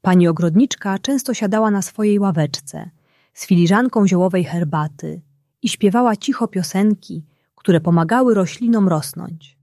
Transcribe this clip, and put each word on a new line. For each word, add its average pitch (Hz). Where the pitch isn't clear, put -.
Pani 180
ogrodniczka 175
często 262
siadała 214
na 202
swojej 208
ławeczce 165
z -
filiżanką 196
ziołowej 180
herbaty 156
i 254
śpiewała 220
cicho 233
piosenki, 190
które 170
pomagały 175
roślinom 208
rosnąć. 165